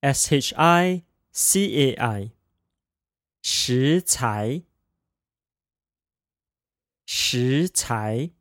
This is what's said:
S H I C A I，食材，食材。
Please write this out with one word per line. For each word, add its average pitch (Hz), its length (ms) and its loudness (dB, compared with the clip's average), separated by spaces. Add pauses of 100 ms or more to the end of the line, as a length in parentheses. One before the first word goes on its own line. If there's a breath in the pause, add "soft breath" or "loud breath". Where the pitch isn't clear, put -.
S 139 320 0
H 139 220 0
I 175 480 4 (280)
C - 460 0
A 135 180 2
I， 107 360 -4 (1080)
食 135 600 0
材， 120 640 -2 (2500)
食 131 640 0
材。 117 720 -4